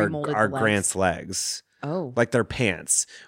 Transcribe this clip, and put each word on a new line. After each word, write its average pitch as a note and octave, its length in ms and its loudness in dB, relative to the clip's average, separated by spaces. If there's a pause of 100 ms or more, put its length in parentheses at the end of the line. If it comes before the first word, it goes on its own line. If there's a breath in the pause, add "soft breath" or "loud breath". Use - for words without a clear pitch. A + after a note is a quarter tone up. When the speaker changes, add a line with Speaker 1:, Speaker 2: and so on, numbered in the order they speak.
Speaker 1:
remolded - 320 -2
Speaker 2:
are G#2+ 140 4
Speaker 1:
the - 60 -4
legs. C3+ 80 -4
Speaker 2:
Grant's G#2 340 2
legs. - 640 -2 (220)
Speaker 1:
Oh. D3 320 -6
Speaker 2:
Like, A#2+ 160 2
they're A#2+ 100 4
pants. F2+ 640 0 (220 loud breath)